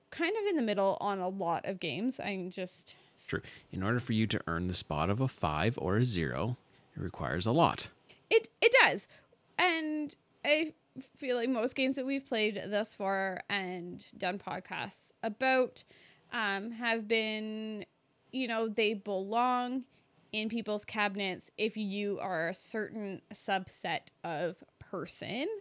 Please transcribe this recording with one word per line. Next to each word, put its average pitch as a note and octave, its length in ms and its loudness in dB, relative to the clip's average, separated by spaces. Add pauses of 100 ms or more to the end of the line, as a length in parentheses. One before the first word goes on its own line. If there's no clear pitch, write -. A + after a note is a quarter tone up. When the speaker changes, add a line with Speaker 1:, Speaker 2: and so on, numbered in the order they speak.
(100)
Speaker 1:
kind E4+ 260 0
of G#4 100 0
in F#4+ 100 2
the C#4 60 2
middle G3 380 2
on G3 200 0
a F3+ 80 0
lot F3 360 -2
of F#3+ 160 -4
games. F3+ 400 -2
I'm F#3 300 -4
just - 460 -10 (200)
s- - 120 -14
Speaker 2:
True. - 120 0 (320)
In F#2+ 100 -4
order A#2 180 2
for A#2+ 120 -2
you A2 140 4
to G#2+ 200 -2
earn E2+ 200 0
the F2+ 80 0
spot D#2 340 2
of G#2 120 2
a C3 80 2
five F2 500 0
or F#2 180 2
a A#2+ 80 4
zero, F2+ 520 0 (400)
it G2 40 -8
requires F2 460 -2
a A2 60 2
lot. D3 360 4 (400)
Speaker 1:
It, - 200 4 (120)
it A#4 220 8
does. G3 260 4 (500)
And D#4 560 0 (300)
I D#4 300 2 (420)
feel B3 200 -2
like A#3+ 120 0
most B3 260 0
games C4+ 220 2
that C4 80 -4
we've C4+ 220 -2
played G#3+ 420 2
thus G#3 240 -2
far F#3+ 560 0
and F3+ 560 -4 (140)
done F#3+ 200 -2
podcasts - 720 -8 (100)
about, B3+ 600 2 (480)
um, G#3+ 400 -2
have A3+ 360 0
been, G#3+ 800 0 (460)
you B3+ 140 0
know, A3+ 220 0
they G#3+ 240 4
belong A#3+ 920 0 (460)
in G#3+ 200 0
people's G#3+ 340 -2
cabinets G3+ 720 -2
if G#3 180 0
you G3+ 460 -2
are E3 300 0
a F#3+ 40 -6
certain G#3 680 -6 (100)
subset F#3 760 -4 (140)
of E3 400 -4 (160)
person G3 680 -6 (140)